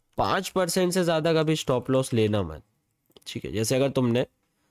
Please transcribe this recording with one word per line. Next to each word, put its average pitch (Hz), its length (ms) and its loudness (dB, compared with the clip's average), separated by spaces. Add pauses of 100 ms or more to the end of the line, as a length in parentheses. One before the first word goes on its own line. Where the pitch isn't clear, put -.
(180)
पाँच 131 320 0
परसेंट 180 440 0
से 185 100 2
ज़्यादा 165 300 0
कभी 160 220 2
स्टॉप 127 340 -2
लॉस 131 240 0
लेना 107 300 2
मत, 78 200 -12 (640)
ठीक - 180 -10
है। 64 60 -10
जैसे 110 240 -2
अगर 131 140 2
तुमने 123 360 0 (460)